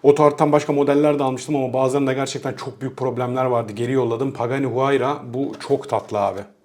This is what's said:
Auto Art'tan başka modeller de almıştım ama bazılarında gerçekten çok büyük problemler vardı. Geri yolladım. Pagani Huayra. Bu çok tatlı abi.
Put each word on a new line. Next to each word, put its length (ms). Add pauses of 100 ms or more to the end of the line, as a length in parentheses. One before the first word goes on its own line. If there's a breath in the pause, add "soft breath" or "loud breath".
Auto 200
Art'tan 280
başka 200
modeller 460
de 40
almıştım 340
ama 160
bazılarında 400
gerçekten 420
çok 260
büyük 160
problemler 480
vardı. 280
Geri 200
yolladım. 400
Pagani 340
Huayra. 580
Bu 360
çok 280
tatlı 300
abi. 220 (240)